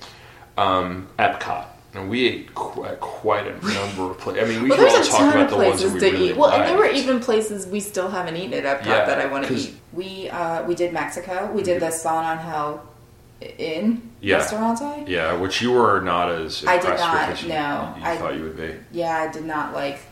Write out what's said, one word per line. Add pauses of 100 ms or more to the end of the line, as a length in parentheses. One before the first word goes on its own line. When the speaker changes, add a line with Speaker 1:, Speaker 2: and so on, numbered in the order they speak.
(600)
Speaker 1:
Um, (100)
Epcot. (300)
And
we
ate
qu-,
at
quite
a
number
of
pla-,
I
mean,
we
Speaker 2:
Well,
Speaker 1:
could
Speaker 2:
there's
Speaker 1:
all
Speaker 2:
a
Speaker 1:
talk
Speaker 2:
ton
Speaker 1:
about
Speaker 2:
of
Speaker 1:
the
ones
that
Speaker 2:
places
Speaker 1:
we
Speaker 2:
to (100)
Speaker 1:
really
Speaker 2:
eat.
Well,
and
there
were
Speaker 1:
liked.
Speaker 2:
even
places
we
still
haven't
eaten
at (180)
Epcot
Speaker 1:
Yeah,
Speaker 2:
that
I
wanna
Speaker 1:
'cause
Speaker 2:
eat. (160)
We,
uh,
we
did
Mexico.
We
did
Speaker 1:
Mm-hmm.
Speaker 2:
the
San
Angel (760)
Inn (180)
Speaker 1:
Yeah.
Speaker 2:
Restaurante.
Speaker 1:
Yeah,
which
you
were
not
as
Speaker 2:
I
did
Speaker 1:
impressed
Speaker 2:
not,
Speaker 1:
with
as
you,
Speaker 2:
no.
Speaker 1:
you
Speaker 2:
I,
Speaker 1:
thought
you
would
be. (180)
Speaker 2:
yeah, (120)
I
did
not
like, (120)